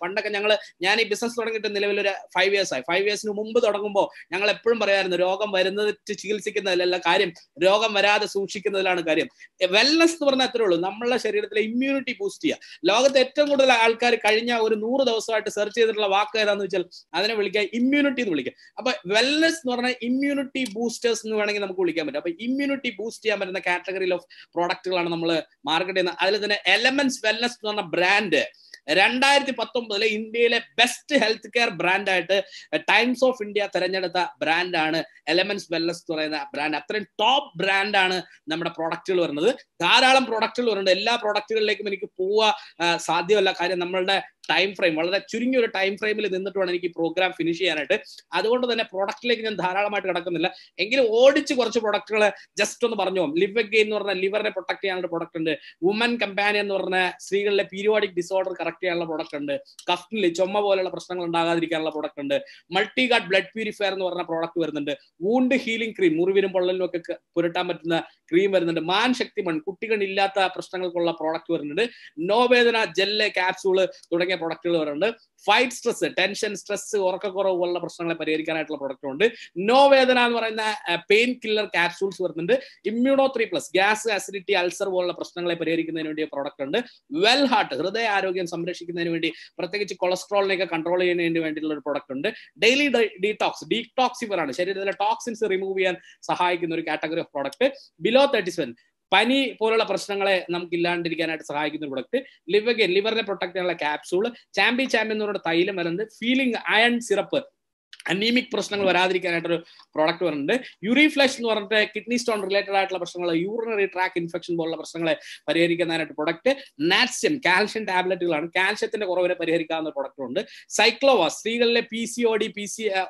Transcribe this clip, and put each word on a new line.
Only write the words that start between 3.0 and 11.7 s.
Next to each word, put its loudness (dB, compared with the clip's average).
ഇയേഴ്സിന് -4
മുമ്പ് 0
തുടങ്ങുമ്പോൾ -2
ഞങ്ങൾ 0
എപ്പോഴും 0
പറയായിരുന്നു, 2
"രോഗം 0
വരുന്നത് 0
ചികിത്സിക്കുന്നതിലല്ല 0
കാര്യം, 2
രോഗം 4
വരാതെ 4
സൂക്ഷിക്കുന്നതിലാണ് -2
കാര്യം." 0
വെൽനെസ് 4
എന്ന് -2
പറഞ്ഞാൽ 2
അത്രേ -2
ഉള്ളൂ, 2
നമ്മളുടെ -2
ശരീരത്തിലെ -2
ഇമ്മ്യൂണിറ്റി -2